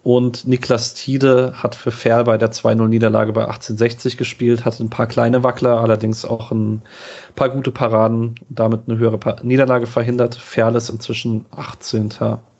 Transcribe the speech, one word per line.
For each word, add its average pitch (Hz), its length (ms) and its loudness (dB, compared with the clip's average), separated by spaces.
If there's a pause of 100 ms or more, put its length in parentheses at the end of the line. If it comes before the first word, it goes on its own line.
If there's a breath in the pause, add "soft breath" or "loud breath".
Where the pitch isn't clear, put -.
Und 123 460 2
Niklas 127 460 0
Tiede 131 640 2
hat - 180 -4
für - 160 -4
Ferl 117 320 2
bei 113 140 4
der 113 140 2
zwei 113 220 0
null 113 140 2
Niederlage 110 460 2
bei 110 160 -2
achtzehnhundertsechzig 117 640 -4
gespielt, 120 480 0
hatte 120 180 -2
ein 113 80 -4
paar 117 180 -2
kleine 120 360 2
Wackler, 123 380 2
allerdings 110 420 0
auch 113 280 -6
ein 107 300 -2 (540 loud breath)
paar 135 140 0
gute 131 220 -4
Paraden, 113 640 0 (120)
damit 113 400 -2
eine 113 100 -2
höhere 110 200 2
Pa-, - 260 -4
Niederlage 127 440 2
verhindert. 120 480 -2
Ferl 117 420 0
ist 117 120 -4
inzwischen 113 600 -6
achtzehnter. 113 880 -4 (200)